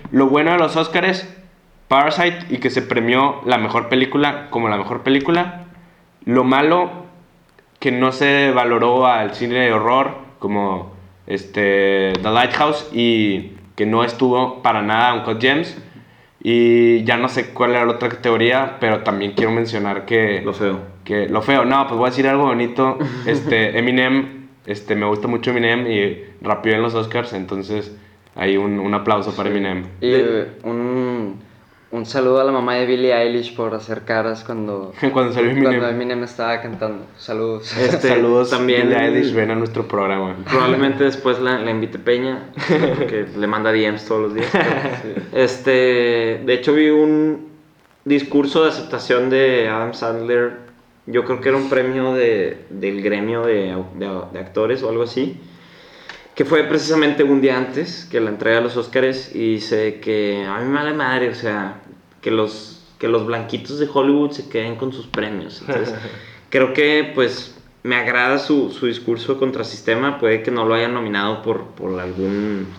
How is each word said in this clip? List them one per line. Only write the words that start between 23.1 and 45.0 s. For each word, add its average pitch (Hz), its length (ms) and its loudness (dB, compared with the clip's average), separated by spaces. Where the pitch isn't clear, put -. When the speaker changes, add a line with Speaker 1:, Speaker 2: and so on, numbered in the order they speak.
Speaker 2:
<laughs> 123 140 -8
Speaker 1:
Este, 113 520 0
Eminem, 127 720 0
este, 104 300 -4
me 104 100 0
gusta 104 220 0
mucho 120 240 -2
Eminem 120 360 0
y 101 360 0
rapeó 110 320 0
en 110 80 2
los 117 140 -2
Oscars, 113 360 -4
entonces 98 640 -6
hay 98 220 0
un, 101 240 0
un 101 120 -2
aplauso 104 440 0
para 101 140 -2
Speaker 2:
Sí. 104 60 0
Speaker 1:
Eminem. 95 280 -4
Speaker 3:
Y 123 100 0
Speaker 2:
De- 117 380 2
Speaker 3:
un, 120 840 -4
un 113 120 -6
saludo 131 360 2
a 135 40 4
la 135 60 2
mamá 123 240 0
de 123 100 0
Billie 127 300 2
Eilish 120 400 0
por 113 220 -4
hacer 107 280 -8
caras 110 380 -2
cuando 104 500 -8
Speaker 1:
<laughs> 135 100 2
Cuando 127 200 2
salió 120 200 2
Eminem. 135 260 4
Speaker 3:
cuando 123 100 0
Eminem 120 360 -4
estaba 117 360 -4
cantando. 107 440 -6
Saludos. 110 600 -6
Speaker 2:
Este, 127 320 2
Speaker 1:
Saludos, 120 420 4
Speaker 2:
también 123 380 2
Speaker 1:
Billie 120 160 2
Eilish, 117 280 2
ven 110 200 2
a - 20 -2
nuestro 113 320 -4
programa. 98 480 -2
Speaker 2:
probablemente 135 540 2
después 131 340 0
la, 127 220 0
la 113 100 -2
invite 110 300 -4
Peña, 127 500 -2
porque 110 280 -2
le 104 80 0
manda 107 240 0
D 110 220 4
Ms 107 120 -6
todos 110 180 0
los 104 120 -2
días. 117 160 -4
Speaker 1:
<laughs> 135 840 -4